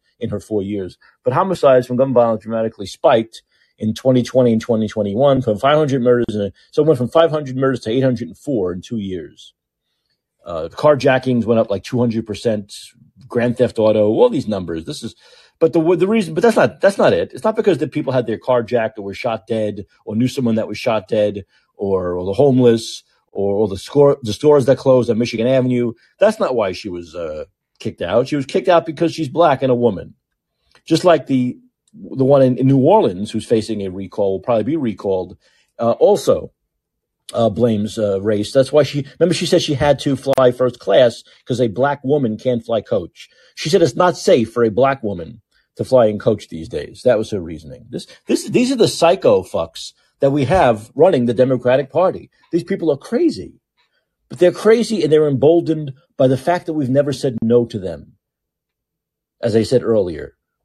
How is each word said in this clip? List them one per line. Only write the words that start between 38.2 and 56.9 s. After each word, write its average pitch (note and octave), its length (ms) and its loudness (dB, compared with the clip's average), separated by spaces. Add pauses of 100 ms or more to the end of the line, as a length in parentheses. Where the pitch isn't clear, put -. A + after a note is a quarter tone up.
race. G#2 300 -2
That's C3+ 220 2
why D3 100 6
she, C3+ 220 -6 (120)
remember F3 160 2
she F3 120 -6
said E3+ 160 2
she D3+ 120 -2
had C#3+ 260 0
to C#3 180 -2
fly C3 340 2
first B2 280 -2
class B2+ 440 2 (220)
'cause B2 160 -2
a A#2+ 80 0
black C3+ 340 -2
woman C3 340 -2
can't A#2+ 280 -4
fly A2+ 160 -2
coach. - 480 -6 (260)
She - 140 -8
said F3 120 4
it's D3 140 2
not F3+ 220 2
safe C3+ 340 2
for A#2+ 140 0
a A2 40 2
black C3 320 0
woman F#2+ 400 -10 (360)
to G#2+ 80 -6
fly A#2+ 220 4
and G#2 120 -2
coach G#2+ 300 -4
these D#2+ 180 -14
days. - 360 -12
That B2 140 2
was G#2+ 140 -6
her G#2 80 -6
reasoning. D#2 500 -14
This, - 160 -12 (220)
this, - 220 -2
these B3 200 0
are C#4 60 -2
the F#3+ 140 2
psycho D#3 540 2
fucks - 500 -10 (260)
that C#3 120 0
we C#3+ 120 0
have B2+ 500 0
running C#3+ 320 4
the A#2+ 80 0
Democratic B2+ 560 0
Party. E3 400 -2 (220)
These - 140 -2
people E3+ 260 -2
are C#3 60 -2
crazy, A#3+ 640 -4 (640)
but - 120 -8
they're F3+ 120 6
crazy A3 500 2
and D3 80 0
they're D3+ 200 4
emboldened D3+ 640 2 (240)
by C3 100 4
the C3 80 2
fact F3 300 -2
that D#3+ 80 -6
we've C#3+ 160 -2
never C#3 240 2